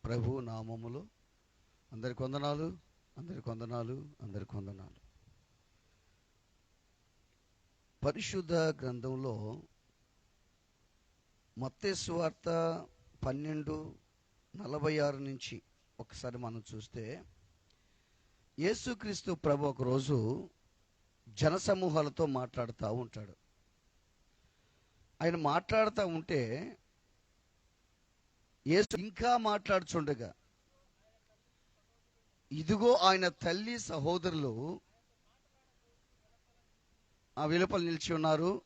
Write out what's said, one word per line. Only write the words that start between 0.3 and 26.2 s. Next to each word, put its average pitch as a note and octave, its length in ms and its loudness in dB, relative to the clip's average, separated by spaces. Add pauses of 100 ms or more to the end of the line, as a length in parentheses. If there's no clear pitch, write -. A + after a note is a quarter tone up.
నామములో A2+ 640 -8 (840)
అందరికి A#2+ 300 -4
వందనాలు, D3 560 -2 (400)
అందరికి D3+ 320 -8
వందనాలు, A#2+ 580 -6 (140)
అందరికి G2+ 340 -8
వందనాలు. G2 500 -12 (3000)
పరిశుద్ధ F3+ 460 -2
గ్రంథంలో C3 1080 0 (2000)
మత్తయి C3 360 -4
సువార్త E3+ 540 -2 (760)
పన్నెండు D3+ 680 -4 (640)
నలభై D3+ 420 0
ఆరు C#3+ 180 2
నుంచి C3+ 460 -8 (380)
ఒకసారి A#2+ 380 -10
మనం A#2 240 -6 (120)
చూస్తే, A2+ 480 -10 (1400)
యేసుక్రీస్తు G#3 720 -2
ప్రభు D3 340 2
ఒకరోజు C3 840 0 (800)
జనసమూహాలతో D#3+ 1000 2
మాట్లాడుతూ B2 680 -2
ఉంటాడు. A2 440 -6 (1900)
ఆయన E3+ 140 4
మాట్లాడుతూ F#3+ 680 2
ఉంటే, D#3+ 720 -2 (1900)